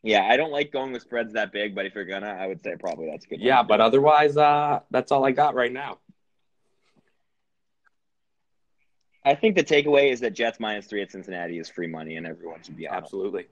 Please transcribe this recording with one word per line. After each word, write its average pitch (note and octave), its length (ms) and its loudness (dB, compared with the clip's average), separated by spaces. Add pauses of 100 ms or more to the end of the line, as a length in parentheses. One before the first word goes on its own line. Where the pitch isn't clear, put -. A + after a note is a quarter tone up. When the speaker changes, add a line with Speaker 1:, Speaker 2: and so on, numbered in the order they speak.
Speaker 1:
Yeah, G#2 240 4
I A#2+ 100 6
don't D#3 140 0
like D3 220 -4
going C3+ 180 -4
with A#2+ 120 -10
spreads A2+ 320 -6
that G#2 180 -2
big, G#2 240 -4
but G2 100 -4
if F#2+ 80 -12
you're G2+ 120 -8
gonna, G2 200 -8
I F#2+ 220 -8
would F#2 160 -8
say E2+ 120 -6
probably D#2+ 320 -8
that's D2+ 160 -12
a - 40 -20
good D#2+ 120 -10
Speaker 2:
Yeah, B2+ 180 4
Speaker 1:
one. A2+ 100 2
Speaker 2:
but G#2+ 120 4
otherwise, C#3+ 560 4
uh, D3 440 2 (100)
that's B2+ 220 0
all C3+ 120 4
I C3+ 60 2
got C#3 240 2
right B2 160 0
now. C3 280 -10 (3250)
Speaker 1:
I C#3+ 120 4
think A3 180 2
the F3 80 4
takeaway C#3+ 480 4
is B2 100 -2
that A#2+ 140 -2
Jets A2+ 240 -2
minus G#2 280 -6
three G2+ 160 -6
at F#2 100 -10
Cincinnati F2 480 -8
is E2 80 -12
free F2 180 -8
money, D#2+ 300 -10
and E2 100 -10
everyone E2 380 -14
should D#2 120 -18
be D#2+ 120 -12
on F2 60 -8
it. - 40 -6
Speaker 2:
Absolutely. F#2+ 540 -8